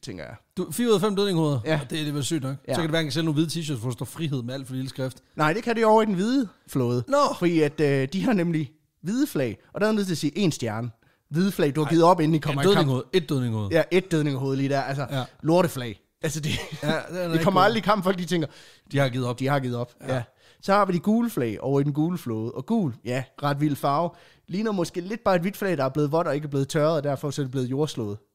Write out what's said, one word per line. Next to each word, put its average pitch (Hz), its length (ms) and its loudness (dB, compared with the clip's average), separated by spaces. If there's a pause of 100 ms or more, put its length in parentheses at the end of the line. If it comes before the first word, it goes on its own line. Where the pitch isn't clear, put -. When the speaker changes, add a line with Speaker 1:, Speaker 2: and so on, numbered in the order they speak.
Speaker 1:
tænker 90 220 -12
jeg. 62 100 -14 (220)
Speaker 2:
Du, 180 160 -6
fire 240 160 0
ud 226 60 6
af 185 60 4
fem 202 160 0
dødninghoveder? 160 480 2
Speaker 1:
Ja. 156 180 0
Speaker 2:
Det, 127 80 -10
det 151 180 -4
er 147 40 -4
vel 143 120 -2
sygt 156 180 -2
nok. 135 140 -6 (120)
Speaker 1:
Ja. 131 60 -2
Speaker 2:
Så 151 60 0
kan - 20 0
det 160 80 -2
hverken 160 200 0
sælge 156 140 0
nogle 160 100 2 (120)
hvide 165 140 -4
t-shirts, 147 200 -4
hvor 117 100 -4
der 120 60 -4
står 131 100 -8
frihed 143 360 -4
med 120 120 -8
alt 135 120 -10
for 127 80 -10
lille 131 140 -6
skrift. 131 280 -6 (200)
Speaker 1:
Nej, 151 160 2
det 214 100 -2
kan 233 140 0
det 226 60 2
jo 220 60 6
over 220 140 8
i 214 40 2
den 208 80 0
hvide 226 340 0 (200)
flåde. 123 400 0
Speaker 2:
Nå. 269 80 2 (220)
Speaker 1:
Fordi 175 220 2
at, 147 200 0
øh, 139 320 2
de 190 120 -2
har 254 80 2
nemlig 170 400 0 (300)
hvide 240 240 0
flag, 127 320 -2 (140)
og - 80 -6
der 202 60 2
er 214 40 2
jeg 220 60 2
nødt 202 100 0
til 180 80 -2
at 143 40 -4
sige 151 200 -2
en 196 140 2
stjerne. 117 380 -4 (400)
Hvide 175 220 0
flag, 147 240 0
du 156 40 0
har 151 60 0
Speaker 2:
Ej. 147 40 -2
Speaker 1:
givet 165 140 6
op, 175 160 6
inden 156 140 4
I 156 40 2
kommer 139 240 -2
Speaker 2:
Ja, 175 60 4
Speaker 1:
i 202 60 6
kamp. - 20 4
Speaker 2:
dødninghoved. 135 260 2 (100)
Et 175 160 0
dødninghoved. 117 420 -2
Speaker 1:
Ja, 160 200 4
et 180 200 2
dødninghoved 139 460 0
lige 139 120 0
der. 139 140 0
Altså, 135 280 -4
Speaker 2:
Ja. 135 140 -4 (180)
Speaker 1:
lorteflag. 139 580 0 (220)
Altså, 156 180 -4
det, 147 100 -4 (320)
Speaker 2:
Ja, 147 60 -4 (200)
den 175 80 -10
er 180 100 -4
Speaker 1:
<laughs> - 20 -4
vi 165 40 -4
Speaker 2:
ikke 165 120 2
Speaker 1:
kommer 185 160 4
Speaker 2:
god. 185 40 8
Speaker 1:
aldrig 226 160 4
i - 40 -8
kamp, 202 200 2
folk 190 140 2
de 180 60 -4
tænker, 165 240 0 (440)
Speaker 2:
De 139 60 2
har 139 100 4
givet 123 180 -2
op. 120 120 -4
Speaker 1:
de 131 80 -2
har 139 140 2
givet 123 160 -4
op. 120 160 -6 (160)
Speaker 2:
Ja. 131 60 0
Speaker 1:
Ja. 123 80 -2 (400)
Så 196 100 0
har 202 120 6
vi 190 80 -2
de 175 60 2
gule 226 320 2
flag 117 300 -2
over 139 200 2
i 143 40 2
den 147 80 0
gule 160 260 0
flåde. 113 340 -6
Og 135 140 -10
gul, 196 280 0 (100)
ja, 123 200 -4 (180)
ret 143 180 0
vild 147 160 2
farve. 151 340 0 (380)
Ligner 208 240 -2
måske 175 280 -2
lidt 208 240 -8
bare 196 100 4
et 180 60 2
hvidt 196 160 -4
flag, 190 220 -2
der 135 60 0
er 135 40 0
blevet 147 240 0
vådt 170 140 2
og 143 80 -2
ikke 151 100 -4
er 151 40 -8
blevet 139 200 -2
tørret, 160 280 2
og 139 80 -2
derfor 143 260 -4
så 143 120 -4
er - 20 0
det 127 60 -8
blevet 127 200 -4
jordslået. 127 480 -4 (160)